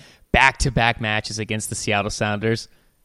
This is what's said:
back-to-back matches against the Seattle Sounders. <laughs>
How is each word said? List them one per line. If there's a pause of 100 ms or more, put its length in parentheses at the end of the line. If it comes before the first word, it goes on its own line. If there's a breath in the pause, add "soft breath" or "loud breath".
(320 soft breath)
back-to-back
matches
against
the
Seattle
Sounders.
<laughs> (260)